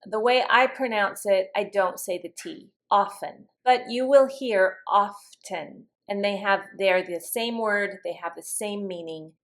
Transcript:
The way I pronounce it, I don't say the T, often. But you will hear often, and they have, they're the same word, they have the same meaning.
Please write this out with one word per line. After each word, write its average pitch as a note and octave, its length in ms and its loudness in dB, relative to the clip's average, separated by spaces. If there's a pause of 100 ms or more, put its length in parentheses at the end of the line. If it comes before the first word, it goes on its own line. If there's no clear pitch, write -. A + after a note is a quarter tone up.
The G#3 140 -4
way A#3+ 300 4
I B3 180 6
pronounce A3 580 -2
it, F#3+ 300 2
I G#3 80 0
don't F#3+ 360 0
say F3+ 220 -6
the E3+ 80 -12
T, - 400 -16 (220)
often. - 560 -2 (160)
But B3 260 2
you B3 160 -2
will C4+ 220 8
hear G3+ 500 0 (100)
often, - 1000 -4 (240)
and G3+ 140 -4
they G3+ 140 0
have, G3 240 0 (160)
they're F#3 260 2
the F3 180 -8
same A#3 360 -6
word, G3+ 460 -2
they F3 180 -6
have E3+ 140 -8
the E3 80 -16
same G3+ 440 -8
meaning. D#3+ 460 -12 (100)